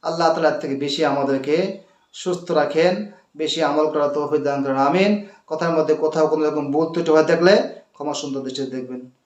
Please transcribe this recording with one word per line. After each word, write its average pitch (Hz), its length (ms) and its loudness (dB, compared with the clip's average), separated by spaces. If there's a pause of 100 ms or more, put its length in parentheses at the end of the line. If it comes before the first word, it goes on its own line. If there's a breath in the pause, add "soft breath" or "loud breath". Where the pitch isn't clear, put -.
আল্লাহ 165 260 0
তাআলা 165 200 2
এর 143 120 -2
থেকে 139 140 -4
বেশি 143 300 -2
আমাদেরকে 139 720 0 (340 soft breath)
সুস্থ 175 380 -6
রাখেন, 165 640 0 (240 loud breath)
বেশি 156 260 -4
আমল 151 280 2
করার 147 180 0
তৌফিক 147 340 -2
দান 139 200 -2
করেন, 135 140 -2
আমিন। 185 500 2 (200 loud breath)
কথার 165 260 -4
মধ্যে 156 220 2
কোথাও 156 320 0
কোনো 151 200 0
রকম 143 260 -2
ভুল 160 200 0
ত্রুটি 165 180 -2
হয়ে 156 140 6
থাকলে 170 500 4 (180)
ক্ষমা 147 220 -6
সুন্দর 139 260 -6
দৃষ্টিতে 127 300 -8
দেখবেন। 127 400 -10 (160)